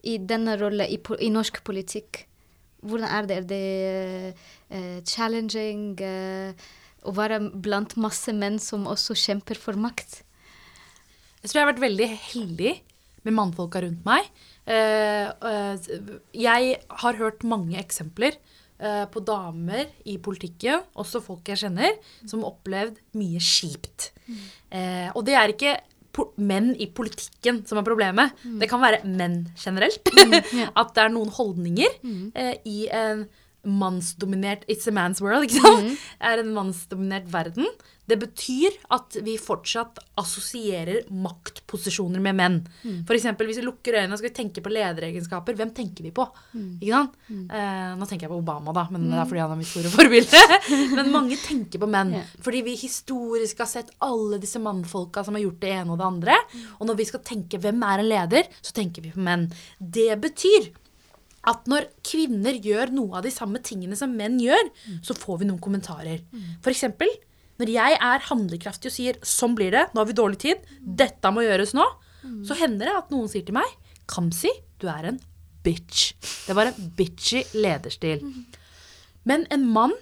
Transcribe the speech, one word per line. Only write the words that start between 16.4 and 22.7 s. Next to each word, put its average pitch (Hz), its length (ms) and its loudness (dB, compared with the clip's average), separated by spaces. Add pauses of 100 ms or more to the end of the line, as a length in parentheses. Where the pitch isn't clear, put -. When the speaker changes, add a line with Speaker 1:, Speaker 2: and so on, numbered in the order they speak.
Speaker 2:
har 240 240 -2
hørt 220 300 -4
mange 185 340 -2
eksempler, 190 580 -4 (440)
eh, 208 280 -2
på 202 160 -10
damer 185 640 -4 (180)
i 196 120 -8
politikken, 202 680 -4 (120)
også 220 260 -8
folk 185 240 -14
jeg 196 120 -6
kjenner, 214 400 0 (280)
som 220 180 -6
har - 80 -6
opplevd 196 460 -6 (180)